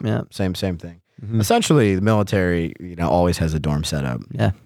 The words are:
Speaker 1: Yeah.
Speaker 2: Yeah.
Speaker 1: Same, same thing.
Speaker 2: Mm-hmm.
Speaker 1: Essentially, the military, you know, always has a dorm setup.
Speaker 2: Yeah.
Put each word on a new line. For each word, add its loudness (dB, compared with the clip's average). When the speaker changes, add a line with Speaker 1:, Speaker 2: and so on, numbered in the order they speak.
Speaker 1:
Yeah. -4
Speaker 2:
Yeah. -2
Speaker 1:
Same, -2
same -4
thing. -14
Speaker 2:
Mm-hmm. -2
Speaker 1:
Essentially, 4
the 0
military, 0
you -14
know, -2
always 2
has 0
a 0
dorm -2
setup. -4
Speaker 2:
Yeah. 0